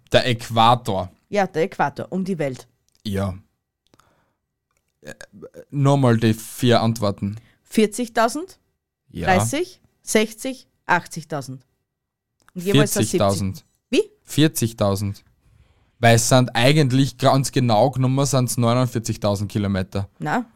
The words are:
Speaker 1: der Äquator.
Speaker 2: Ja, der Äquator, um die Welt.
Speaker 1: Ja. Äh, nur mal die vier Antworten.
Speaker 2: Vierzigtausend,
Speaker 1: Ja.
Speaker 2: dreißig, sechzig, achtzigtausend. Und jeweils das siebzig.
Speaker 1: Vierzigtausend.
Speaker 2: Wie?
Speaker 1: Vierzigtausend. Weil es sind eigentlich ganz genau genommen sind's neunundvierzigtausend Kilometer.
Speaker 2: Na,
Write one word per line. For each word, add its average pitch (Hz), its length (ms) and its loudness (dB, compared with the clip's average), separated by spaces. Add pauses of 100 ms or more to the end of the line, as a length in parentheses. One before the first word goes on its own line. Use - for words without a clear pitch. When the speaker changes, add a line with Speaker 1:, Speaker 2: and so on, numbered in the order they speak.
(120)
Speaker 1:
der 117 140 4
Äquator. 113 840 0 (200)
Speaker 2:
Ja, 196 160 0
der 156 160 -4
Äquator, - 500 -6
um 185 100 -4
die 185 160 -6
Welt. 139 300 -8 (340)
Speaker 1:
Ja. 98 320 -4 (1700)
Äh, 73 140 -18 (560)
nur 139 260 2
mal 123 220 4
die 113 160 2
vier - 480 0
Antworten. 107 540 -2 (260)
Speaker 2:
Vierzigtausend, 233 960 -2 (520)
Speaker 1:
Ja. - 160 -8
Speaker 2:
dreißig, 185 540 0 (220)
sechzig, 220 640 -4 (180)
achtzigtausend. 151 800 -6 (880)
Und 180 80 -12
jeweils 190 300 2
das 202 120 0
siebzig. 175 160 -2
Speaker 1:
Vierzigtausend. 98 440 -2 (240)
Speaker 2:
Wie? 311 140 0 (200)
Speaker 1:
Vierzigtausend. 104 1040 -2 (720)
Weil 117 180 6
es 117 120 2
sind 127 280 4
eigentlich 135 600 2
ganz 131 360 2
genau 117 400 2
genommen 131 340 0
sind's 127 300 -2
neunundvierzigtausend 110 960 -2
Kilometer. 98 560 -4 (100)
Speaker 2:
Na, 202 380 -4